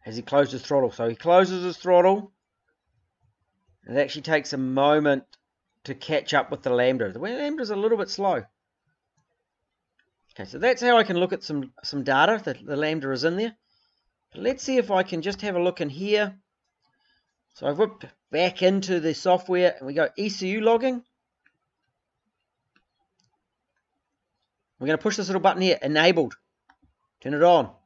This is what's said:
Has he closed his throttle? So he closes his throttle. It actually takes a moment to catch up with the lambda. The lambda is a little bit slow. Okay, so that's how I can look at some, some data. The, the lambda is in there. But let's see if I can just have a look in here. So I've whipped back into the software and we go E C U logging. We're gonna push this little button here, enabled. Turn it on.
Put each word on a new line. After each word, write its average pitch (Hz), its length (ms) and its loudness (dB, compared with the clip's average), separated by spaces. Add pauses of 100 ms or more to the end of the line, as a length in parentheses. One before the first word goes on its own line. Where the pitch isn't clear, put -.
Has 107 120 -12
he 120 60 -8
closed 139 300 2
his 131 100 -10
throttle? 131 300 0
So 117 160 -4
he 117 80 -4
closes 180 480 2
his 180 140 -6
throttle. 180 540 4 (1600)
It 117 100 -4
actually 143 260 -4
takes 156 300 -2
a 139 40 -6
moment 139 680 2 (640)
to 135 100 -10
catch 147 380 -4
up 135 180 0
with 127 100 -8
the 135 80 -4
lambda. 123 420 2
The 110 80 -12
lambda 277 440 -6
is 208 60 -8
a 208 60 -4
little 214 220 0
bit 202 120 -6
slow. 180 340 -2 (1900)
Okay, - 100 -12
so - 120 -16
that's 240 240 0
how 240 160 6
I 220 60 6
can 185 140 -2
look 180 140 0
at - 120 -6
some, 143 300 -8 (100)
some 143 200 -8
data. 160 400 2
The, 139 100 -6
the - 220 -8
lambda 151 360 -4
is 127 120 -6
in 165 140 -2
there. 220 180 -6 (760)
But - 100 -16
let's 262 220 -4
see 262 140 0
if 208 140 0
I 185 120 2
can 175 180 -6
just 190 200 -6
have 208 140 -4
a 175 80 2
look 175 160 0
in 147 100 -4
here. 196 480 -2 (1160)
So - 140 -8
I've 143 100 -4
whipped 214 280 -2 (260)
back 175 300 -2
into 185 380 0
the 160 140 -2
software 180 640 2
and 135 80 -16
we 139 80 -10
go 151 240 0
E 208 120 -4
C 190 200 -6
U 214 120 -2
logging. 240 420 0 (3750)
We're 131 80 -6
gonna 156 100 0
push 214 200 -4
this 190 100 -6
little 185 140 -2
button 185 200 2
here, 185 200 2
enabled. 151 540 2 (840)
Turn 139 120 -6
it 147 100 2
on. 170 260 6 (160)